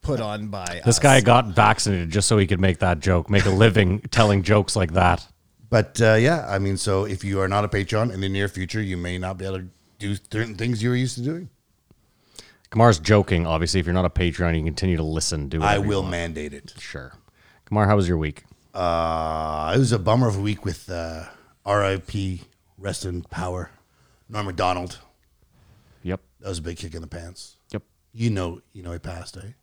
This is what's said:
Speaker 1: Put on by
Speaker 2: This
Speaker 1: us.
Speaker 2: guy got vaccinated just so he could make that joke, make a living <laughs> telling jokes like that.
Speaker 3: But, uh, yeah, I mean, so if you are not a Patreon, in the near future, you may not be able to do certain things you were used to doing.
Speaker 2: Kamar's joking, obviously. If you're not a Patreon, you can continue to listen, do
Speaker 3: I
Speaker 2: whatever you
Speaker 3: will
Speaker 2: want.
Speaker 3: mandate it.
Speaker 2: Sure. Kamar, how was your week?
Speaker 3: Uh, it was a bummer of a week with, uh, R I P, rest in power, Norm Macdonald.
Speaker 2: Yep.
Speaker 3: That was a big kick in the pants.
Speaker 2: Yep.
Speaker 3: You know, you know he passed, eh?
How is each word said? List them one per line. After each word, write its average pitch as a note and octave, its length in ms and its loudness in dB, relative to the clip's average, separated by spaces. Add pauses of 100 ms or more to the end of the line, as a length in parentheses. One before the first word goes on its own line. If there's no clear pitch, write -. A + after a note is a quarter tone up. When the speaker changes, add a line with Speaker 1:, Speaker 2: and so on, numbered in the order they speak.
Speaker 1:
Put C3+ 180 -4
on G#2+ 280 -6
by F2+ 360 -8
Speaker 2:
This A#2 140 2
Speaker 1:
us. - 20 -2
Speaker 2:
guy C3+ 220 8
got A#2 280 6
vaccinated G2+ 600 2
just G2 180 0
so A2 120 4
he G2 80 4
could F2+ 120 0
make F#2 200 2
that F2 220 2
joke, F2+ 280 2
make G2+ 160 4
a G2+ 60 2
living G2 480 4
<laughs> - 120 -10
telling G#2 300 4
jokes G2+ 340 2
like E2+ 180 0
that. F2 340 2 (420)
Speaker 3:
But, A2+ 320 2
uh, A2 140 6
yeah, C3+ 340 2
I G2 80 -2
mean, G2 180 0
so G2 300 0
if G2+ 180 -8
you G2 160 -2
are F#2+ 80 0
not G2+ 160 2
a G#2 40 -2
Patreon, G#2+ 440 -2
in F#2+ 80 -8
the G2 80 -4
near G2 200 -2
future, F#2+ 340 -6
you F#2+ 160 -4
may F2 220 -6
not F#2 180 -8
be F#2 80 -10
able F#2+ 140 -6
to F#2 80 -12 (320)
do G2+ 160 -4 (160)
certain A2 240 -4
things A2+ 260 -4
you A#2 80 0
were B2 60 0
used B2+ 200 -2
to B2 60 -10
doing. D#3+ 280 -8 (1200)
Speaker 2:
Kamar's A2 260 6
joking, F#2 480 2
obviously. D#2+ 340 0
If E2+ 60 0
you're F2 80 -2
not F#2 120 2
a F2 40 2
Patreon, F2 460 0
you D#2+ 60 0
can D2+ 40 -2
continue E2+ 320 0
to D#2+ 60 0
listen, D#2 460 -4
do D#2+ 120 -2
Speaker 3:
I F#2 40 0 (120)
Speaker 2:
whatever G2+ 60 -2
you G#2 60 -2
Speaker 3:
will G2 120 0
Speaker 2:
want. F#2 100 -4
Speaker 3:
mandate D#2 440 -8
it. - 240 -20
Speaker 2:
Sure. - 340 -14 (520)
Kamar, G#2+ 200 2
how G#2 100 6
was F#2+ 120 4
your F2 100 2
week? D#2 260 -4 (300)
Speaker 3:
Uh, D#2+ 1040 -2
it - 20 2
was C3 140 2
a A#2 80 0
bummer A2+ 280 2
of G#2 100 0
a G2 40 -4
week G#2 240 -4
with, - 240 -8
uh, E2 360 -8 (380)
R G2+ 220 2
I G2 120 0
P, F#2 440 -8 (380)
rest G2 260 -8
in F2 160 -6
power, F2+ 480 -8 (580)
Norm G#2 200 -8
Macdonald. F2+ 500 -4 (1040)
Speaker 2:
Yep. F2+ 200 -6 (180)
Speaker 3:
That F#2+ 100 -14
was F2+ 80 -6
a E2 60 -8
big E2+ 140 -8
kick E2 180 -12
in E2+ 60 -10
the D#2+ 60 -14
pants. E2+ 500 -16 (140)
Speaker 2:
Yep. G#2+ 120 -8 (300)
Speaker 3:
You A2+ 180 0
know, F2+ 300 -4 (120)
you G2 80 -20
know F2 120 -12
he E2+ 40 -10
passed, F2 400 -14
eh? F#2+ 140 -16 (120)